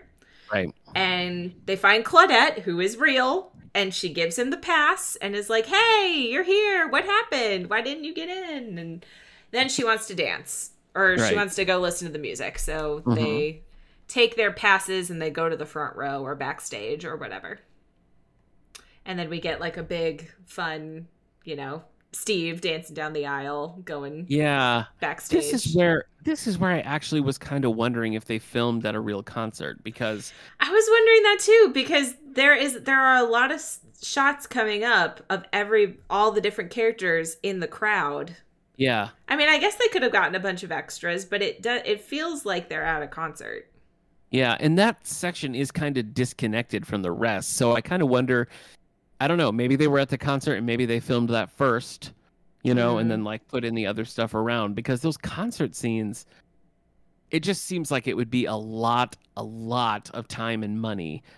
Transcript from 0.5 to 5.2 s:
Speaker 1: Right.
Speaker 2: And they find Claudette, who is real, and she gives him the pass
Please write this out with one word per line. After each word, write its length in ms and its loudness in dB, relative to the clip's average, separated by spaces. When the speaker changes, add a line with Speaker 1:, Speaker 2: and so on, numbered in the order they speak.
Speaker 1:
Right. 220 -2
Speaker 2:
And 580 -2
they 100 -2
find 280 4
Claudette, 580 6
who 180 -2
is 180 0
real, 540 2
and 180 0
she 180 -4
gives 280 -2
him 100 0
the 80 -4
pass 640 0